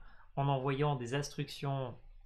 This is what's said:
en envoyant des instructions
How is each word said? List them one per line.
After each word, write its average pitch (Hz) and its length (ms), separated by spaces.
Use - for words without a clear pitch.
en 139 120
envoyant 139 480
des 120 200
instructions 139 840